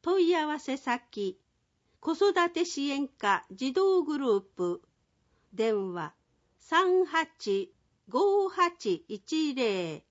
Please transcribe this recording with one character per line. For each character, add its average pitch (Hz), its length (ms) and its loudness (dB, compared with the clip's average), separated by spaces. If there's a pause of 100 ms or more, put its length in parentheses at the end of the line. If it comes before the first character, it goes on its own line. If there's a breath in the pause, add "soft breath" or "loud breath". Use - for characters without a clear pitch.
問 349 280 2
い 359 60 4
合 311 120 0
わ 302 120 -4
せ 269 180 -4
先、 226 600 -6 (600)
子 320 140 -2
育 359 360 2
て 349 140 -2
支 285 240 -4
援 277 180 -2
課 202 460 -2
児 254 200 -4
童 381 300 2
グ 294 160 -4
ル 269 80 -2
ー 202 140 2
プ、 175 420 -6 (720)
電 202 400 -2
話 170 220 -8 (440)
三 359 460 2
八 302 680 -4 (360)
五 392 400 2
八 339 580 -2
一 294 480 -4
零。 190 560 -2